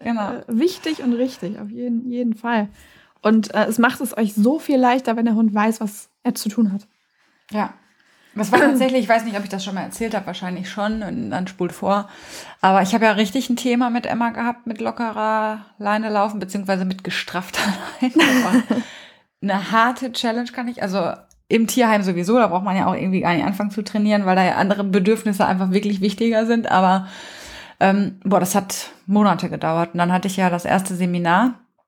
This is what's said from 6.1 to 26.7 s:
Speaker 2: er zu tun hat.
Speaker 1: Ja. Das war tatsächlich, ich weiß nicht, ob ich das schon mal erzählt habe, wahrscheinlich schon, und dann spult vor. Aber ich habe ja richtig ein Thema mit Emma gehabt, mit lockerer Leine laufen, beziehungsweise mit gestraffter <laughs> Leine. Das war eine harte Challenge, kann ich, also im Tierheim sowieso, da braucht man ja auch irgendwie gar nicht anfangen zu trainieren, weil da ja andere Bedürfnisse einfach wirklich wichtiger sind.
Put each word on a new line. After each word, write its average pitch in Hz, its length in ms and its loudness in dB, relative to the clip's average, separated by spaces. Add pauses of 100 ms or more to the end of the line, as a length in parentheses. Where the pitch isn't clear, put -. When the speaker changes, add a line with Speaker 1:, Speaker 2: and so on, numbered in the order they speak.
Speaker 2:
er - 140 -2
zu - 120 -8
tun 208 240 0
hat. 202 160 -8 (600)
Speaker 1:
Ja. 214 240 -4 (640)
Das 208 160 -2
war - 80 6
tatsächlich, 262 420 4
ich 202 80 -4
weiß 226 160 2
nicht, 214 120 -6
ob 202 60 -4
ich 196 60 -12
das 190 160 -6
schon 196 100 -8
mal 180 60 -4
erzählt 220 340 -6
habe, 196 120 -6
wahrscheinlich 185 420 -8
schon, 214 340 -4
und - 280 -6
dann 185 160 -4
spult 175 260 -6
vor. 202 340 -2 (540)
Aber 190 220 6
ich 196 100 0
habe 220 120 2
ja 220 80 6
richtig 220 360 0
ein 240 80 0
Thema 240 320 0
mit 233 160 -2
Emma 233 240 -2
gehabt, 240 380 -6
mit 226 120 -8
lockerer 214 840 -2 (140)
Leine 214 300 0
laufen, 208 300 0
beziehungsweise 190 460 -2
mit 185 180 -4
gestraffter - 580 -6 (220)
<laughs> - 180 -14
Leine. 254 140 0
Das 269 300 6
war 220 180 4 (800)
eine 190 280 -2
harte 240 420 0
Challenge, 240 380 -4
kann 240 180 -8
ich, 247 120 -10
also 190 300 -2 (380)
im 226 180 4
Tierheim 220 360 4
sowieso, 180 340 0
da 226 100 6
braucht 180 160 0
man 190 140 0
ja - 80 2
auch 185 100 2
irgendwie 185 240 0
gar 175 140 2
nicht 165 100 2
anfangen 208 280 -2
zu 208 120 -4
trainieren, 208 420 0
weil 185 120 4
da 185 80 4
ja 175 100 2
andere 202 300 0
Bedürfnisse 202 600 2
einfach 185 260 0
wirklich 208 280 0
wichtiger 220 460 0
sind. 233 260 0